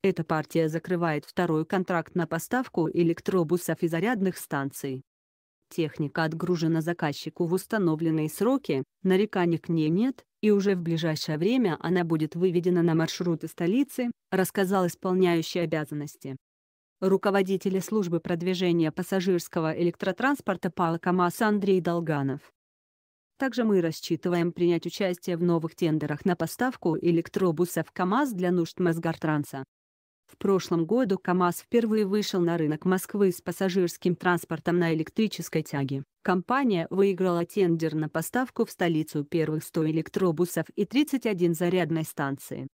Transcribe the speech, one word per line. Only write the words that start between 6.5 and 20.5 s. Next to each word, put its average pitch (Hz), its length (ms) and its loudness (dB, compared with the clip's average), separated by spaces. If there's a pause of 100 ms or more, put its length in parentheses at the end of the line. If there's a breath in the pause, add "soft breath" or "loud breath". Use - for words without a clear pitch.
заказчику 160 640 -4
в 165 80 0
установленные 160 760 0
сроки, 202 540 0 (200)
нареканий 185 560 2
к - 100 -12
ней 156 200 2
нет, 220 340 0 (180)
и 214 100 2
уже 196 240 2
в 175 60 -4
ближайшее 160 560 -2
время 202 420 2
она 175 240 0
будет 160 320 -2
выведена 180 460 2
на 165 140 4
маршруты 165 520 -2
столицы, 240 600 -2 (220)
рассказал 190 560 2
исполняющий 180 720 2
обязанности. 151 760 -6 (640)
Руководитель 190 840 2
службы 175 380 -2
продвижения 175 720 0
пассажирского 175 880 -2
электротранспорта 185 920 -2